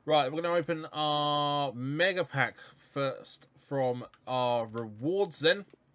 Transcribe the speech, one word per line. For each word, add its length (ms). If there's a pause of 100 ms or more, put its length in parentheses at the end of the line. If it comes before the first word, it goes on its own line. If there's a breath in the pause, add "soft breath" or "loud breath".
Right, 280
we're 100
gonna 120
open 380
our 840
mega 500
pack 320 (360)
first 560 (200)
from 360 (220)
our 400
rewards 720
then. 260 (300)